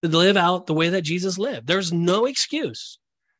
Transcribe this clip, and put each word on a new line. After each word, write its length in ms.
to 60
live 280
out 300
the 80
way 140
that 120
Jesus 380
lived. 260
There's 260
no 360
excuse. 720